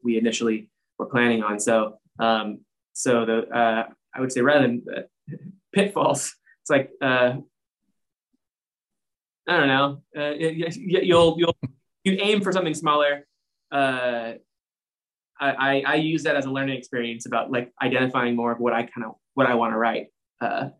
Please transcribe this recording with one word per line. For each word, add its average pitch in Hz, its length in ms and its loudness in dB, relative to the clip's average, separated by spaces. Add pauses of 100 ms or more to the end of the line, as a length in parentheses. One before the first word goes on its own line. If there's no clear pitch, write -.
we 117 140 0
initially 110 520 -2 (280)
were - 100 -8
planning 120 360 2
on. 104 160 -4
So, 110 380 0 (220)
um, 110 400 -2 (340)
so 120 320 0
the, 113 120 0 (120)
uh, 113 380 0 (260)
I 127 80 -10
would 127 100 -2
say 123 100 -2
rather 143 200 4
than, 120 240 0 (100)
uh, - 60 -8 (340)
<laughs> - 380 -20
pitfalls, - 640 0 (260)
it's - 80 -12
like, 139 220 0 (100)
uh, 127 360 2 (2000)
I 175 100 2
don't 143 100 4
know, 139 360 0 (120)
uh, 147 240 -4
y-, 160 200 -2
y-, 165 80 -4
y-, 180 340 -2
you'll, 170 360 4
you'll, 175 200 2 (460)
you 190 160 2
aim 202 220 2
for 190 100 -2
something 175 220 0
smaller. 147 520 2 (460)
Uh, 123 640 -2 (1080)
I, 139 120 2
I, 135 340 0
I 147 100 2
use 156 280 0
that 147 120 0
as 139 100 -2
a 135 60 -4
learning 135 260 -2
experience 117 480 -8
about, 120 260 -2
like, 123 200 -4 (100)
identifying 127 540 0
more 117 160 0
of 117 80 -4
what 120 140 0
I 117 100 0
kinda, 113 280 -12 (220)
what 131 140 2
I 123 80 2
wanna 113 220 0
write, 113 300 0 (320)
uh, 117 300 -2 (100)